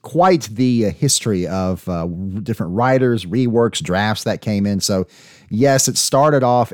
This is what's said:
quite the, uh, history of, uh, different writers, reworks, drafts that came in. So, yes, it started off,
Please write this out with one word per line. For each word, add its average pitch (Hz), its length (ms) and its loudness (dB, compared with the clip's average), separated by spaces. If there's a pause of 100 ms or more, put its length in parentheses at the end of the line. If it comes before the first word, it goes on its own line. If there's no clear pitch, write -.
quite 170 420 2
the, 117 420 0
uh, 98 60 0
history 104 540 0
of, 92 440 -4
uh, 85 180 -4 (340)
different 95 300 -6
writers, 120 540 2
reworks, 117 580 0
drafts 98 400 -2
that 107 160 -4
came 101 260 -2
in. 101 140 -2
So, 92 280 -2 (420)
yes, 131 400 2
it 117 80 -4
started 143 460 2
off, 123 300 2